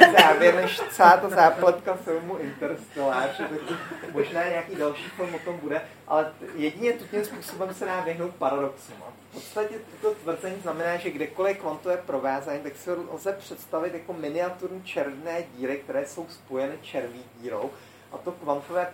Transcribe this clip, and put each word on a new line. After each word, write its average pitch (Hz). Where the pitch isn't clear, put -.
závěr 170
než 185
celá 180
ta 190
zápletka 175
filmu 175
Interstellar, 139
že -
taky 156
možná 170
nějaký 175
další 147
film 175
o 160
tom 175
bude, -
ale 156
jedině 165
tím 208
způsobem 185
se 202
dá 185
vyhnout 175
paradoxům. 139
V -
podstatě 214
to -
tvrzení 185
znamená, 170
že 175
kdekoliv 185
je -
kvantové 170
provázání, 143
tak 143
si -
ho 175
lze 175
představit 170
jako 170
miniaturní 175
černé 151
díry, 131
které 139
jsou 165
spojeny 139
červí 123
dírou. 117
A 135
to 175
kvantové 165